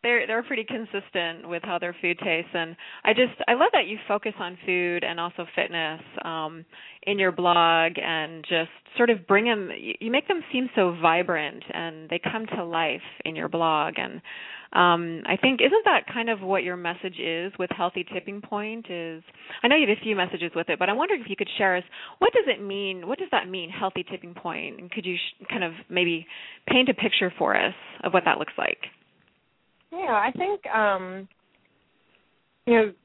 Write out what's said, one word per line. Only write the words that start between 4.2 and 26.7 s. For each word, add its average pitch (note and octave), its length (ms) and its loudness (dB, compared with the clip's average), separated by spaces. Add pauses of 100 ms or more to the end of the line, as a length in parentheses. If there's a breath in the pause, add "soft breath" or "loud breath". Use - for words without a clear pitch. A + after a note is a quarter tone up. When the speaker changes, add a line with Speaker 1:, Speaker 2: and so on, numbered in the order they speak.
Speaker 1:
on F3+ 280 -8
food F3 360 0
and E3+ 160 -4
also E3+ 280 -6 (100)
fitness, D#3+ 460 -2 (200)
um, D#3+ 440 -8 (380 loud breath)
in G3+ 140 0
your F#3+ 140 4
blog, E3+ 640 6
and D#3+ 480 -6
just E3+ 240 -2 (300)
sort A#3+ 100 6
of G3+ 180 2
bring G#3 220 6
'em, G#3 260 0
you, - 260 -8
you A3+ 100 -4
make C#4 180 0
them F4+ 140 0 (100)
seem B3+ 240 0
so F3+ 240 4
vibrant, E3 720 2
and D#3+ 380 -8
they E3+ 100 -4
come A3 240 -4 (100)
to F3+ 100 -4
life E3 360 -2 (240)
in D#3+ 100 -6
your D#3+ 140 -6
blog, D#3+ 480 0
and, - 240 -8 (540 loud breath)
um, E3+ 500 6
I F#3 160 0
think, C4 220 2
isn't G4 240 6
that D#4+ 160 6 (100)
kind A#3 160 -4
of G#3+ 140 -2
what F#3 220 0
your F3+ 120 -4
message F3+ 420 -6
is F3 400 -4
with F3+ 120 -2
Healthy F3+ 420 -2
Tipping G3+ 300 -10
Point? G#3+ 480 -8
Is, E3 320 -8 (400 loud breath)
I A#3 60 4
know C#4+ 80 6
you D4+ 120 6
have G#3+ 80 4
a - 80 -12
few G#3+ 120 0
messages F3 380 -2
with E3 140 -2
it, D#3+ 100 0
but F#3 120 2
I'm A3 80 0
wondering E4+ 240 0
if G#3+ 80 -10
you G3 60 -4
could G3+ 200 -4
share F#3+ 200 2
us, F3+ 80 -4 (340 loud breath)
what G#4+ 160 6
does A#4 120 6
it B3+ 160 0
mean, G3 460 -6
what C4+ 100 -2
does F#4+ 140 -6
that G#3 160 0
mean, F3+ 220 -8
Healthy F#3 400 -4
Tipping F3 240 -12
Point, D#3 460 -10
and F3 100 -16
could F#3 160 -8
you F3+ 100 -4
sh-, - 320 -8
kind G3 160 -4
of E3 80 -6 (160)
maybe E3+ 380 0 (420 loud breath)
paint C4 220 6